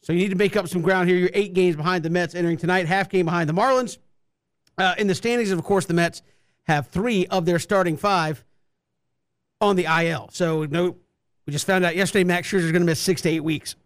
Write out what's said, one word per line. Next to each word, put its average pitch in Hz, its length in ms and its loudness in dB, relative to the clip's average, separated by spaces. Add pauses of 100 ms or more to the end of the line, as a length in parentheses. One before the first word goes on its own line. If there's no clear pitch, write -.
So 156 120 -4
you 175 60 2
need 196 100 0
to 190 60 -2
make 196 200 2
up 185 120 0
some 180 160 -4
ground 180 260 2
here. 180 80 4
You're 180 160 2
eight 202 220 -2
games 180 200 2
behind 165 280 -2
the 160 80 -4
Mets 175 240 -2
entering 170 220 0
tonight, 180 280 0
half 190 240 0
game 185 160 2
behind 165 240 0
the 156 40 -2
Marlins. 254 440 0 (800)
Uh, 185 220 2
in 214 80 2
the 185 80 2
standings, 233 340 -2
of 180 140 -2
course, 190 220 0
the 170 100 -2
Mets 170 260 0 (440)
have 147 240 0
three 196 360 0
of 185 200 -2
their 175 120 2
starting 175 400 0
five 170 480 -2 (1160)
on 202 140 4
the 175 120 0
I 165 200 2
L. 135 240 -6
So 160 340 -2
no, 170 320 -2 (500)
we 143 60 -8
just 147 120 -4
found 185 180 2
out 170 120 0
yesterday 190 280 2
Max 175 240 0
Scherzer's 170 240 0
gonna 175 140 2
miss 165 140 0
six - 240 -2
to 165 60 2
eight 160 100 0
weeks. 151 360 -6 (100)